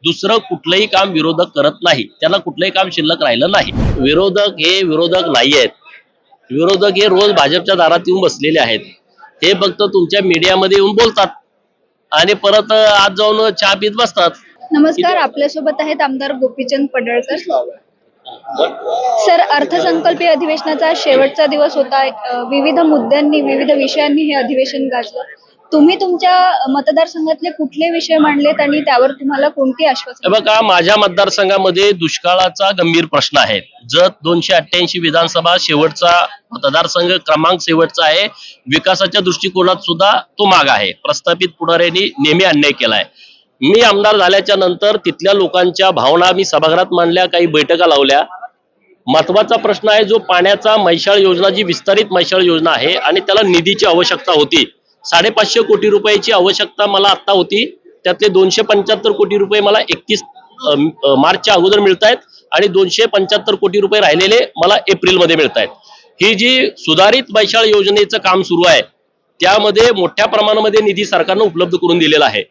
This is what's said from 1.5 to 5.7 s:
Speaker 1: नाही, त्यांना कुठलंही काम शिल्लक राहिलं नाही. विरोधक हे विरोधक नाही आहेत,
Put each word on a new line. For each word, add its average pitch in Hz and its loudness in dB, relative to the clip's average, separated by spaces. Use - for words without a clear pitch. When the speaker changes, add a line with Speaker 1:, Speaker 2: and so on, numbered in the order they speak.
Speaker 1:
नाही, 151 0
त्यांना 170 -4
कुठलंही 175 -6
काम 185 -2
शिल्लक 160 -4
राहिलं 143 0
नाही. 196 -2
विरोधक 185 0
हे 180 -2
विरोधक 170 -2
नाही 131 2
आहेत, 120 2